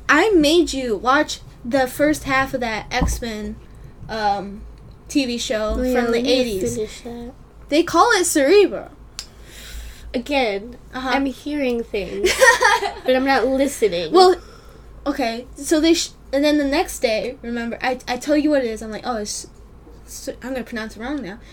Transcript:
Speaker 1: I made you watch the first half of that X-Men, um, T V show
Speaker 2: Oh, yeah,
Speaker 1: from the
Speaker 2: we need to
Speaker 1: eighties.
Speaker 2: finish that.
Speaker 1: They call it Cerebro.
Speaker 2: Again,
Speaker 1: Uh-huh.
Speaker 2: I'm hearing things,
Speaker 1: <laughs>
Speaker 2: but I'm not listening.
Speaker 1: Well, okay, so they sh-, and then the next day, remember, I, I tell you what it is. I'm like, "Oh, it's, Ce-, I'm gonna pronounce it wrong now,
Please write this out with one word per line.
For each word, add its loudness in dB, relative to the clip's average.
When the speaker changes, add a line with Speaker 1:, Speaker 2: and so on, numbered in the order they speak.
Speaker 1:
I 4
made 4
you -2
watch 0
the 2
first 0
half 0
of -2
that -6
X-Men, -2
um, -4
T 0
V -4
show -2
Speaker 2:
Oh, -2
yeah, 0
Speaker 1:
from 0
the 2
Speaker 2:
we -2
need 2
to -4
Speaker 1:
eighties. -2
Speaker 2:
finish -8
that. -12
Speaker 1:
They 4
call 4
it 2
Cerebro. 4
Speaker 2:
Again, -2
Speaker 1:
Uh-huh. -8
Speaker 2:
I'm 0
hearing -4
things, -2
Speaker 1:
<laughs> -2
Speaker 2:
but 4
I'm 0
not 2
listening. 0
Speaker 1:
Well, 8
okay, -4
so 2
they 6
sh-, -4
and 2
then 4
the 2
next -2
day, -2
remember, -8
I, -2
I -4
tell 0
you 2
what 4
it -2
is. -10
I'm -10
like, -10
"Oh, -4
it's, -8
Ce-, -14
I'm -8
gonna -6
pronounce -10
it -16
wrong -6
now, -12